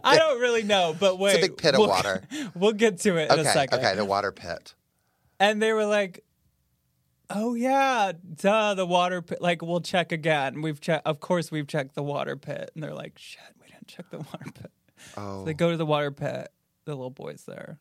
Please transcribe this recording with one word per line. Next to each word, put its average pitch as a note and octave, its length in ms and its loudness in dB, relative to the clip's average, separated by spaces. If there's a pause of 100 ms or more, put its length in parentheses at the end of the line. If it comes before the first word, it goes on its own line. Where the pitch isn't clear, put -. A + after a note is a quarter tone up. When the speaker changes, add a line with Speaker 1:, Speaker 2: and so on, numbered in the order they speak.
Speaker 1:
I C#4+ 140 6
don't D#4 240 4
really A#3 220 2
know, F#3 360 2
but F#3+ 140 4
Speaker 2:
It's F#3 60 -6
a F#3+ 40 0
Speaker 1:
wait, F#3+ 180 4
Speaker 2:
big F3+ 160 0
pit D3+ 160 4
of - 60 6
Speaker 1:
we'll, G#2+ 100 6
Speaker 2:
water. F#2+ 340 0 (160)
Speaker 1:
<laughs> A#3 160 -10
we'll G3+ 180 2
get G#3 260 2
to F3+ 180 2
it D#3 140 2
in D#3 80 6
a - 20 0
Speaker 2:
Okay, C3+ 100 2
Speaker 1:
second. C3+ 280 2
Speaker 2:
okay, G#2 160 2
the G#2 100 2
water G2 260 0
pit. - 440 -12 (640)
Speaker 1:
And G#3+ 220 2
they A3 120 2
were A3 120 0
like, G3+ 380 -2 (1040)
"Oh, A3+ 260 -4
yeah, B3+ 560 2 (240)
duh, G#3 400 2
the F#3 100 0
water F3+ 360 2
pit. - 200 -10
Like, F3 200 0
we'll E3+ 200 -2
check E3+ 300 0
again. D3+ 500 0
We've D#3 180 -4
che-, D#3+ 260 0
of D3+ 140 -2
course, E3+ 320 -2
we've D3+ 160 -6
checked C#3 280 -6
the D3 80 -6
water C#3+ 320 -4
pit." C#3+ 400 -10
And D#3 80 -10
they're D3 100 -10
like, D3+ 240 -14
"Shit, - 240 -20 (180)
we - 80 -20
didn't - 200 -20
check - 220 -20
the E3 100 -14
water - 340 -14
pit." - 180 -18 (440)
So G#2 60 -10
Speaker 2:
Oh. G2 240 -10
Speaker 1:
they D#3+ 80 -6
go E3+ 180 0
to E3 60 -4
the D#3+ 80 -2
water D3 260 -2
pit. C3 380 -8 (360)
The D3+ 100 -10
little B2+ 140 -10
boy's - 360 -14
there. - 360 -16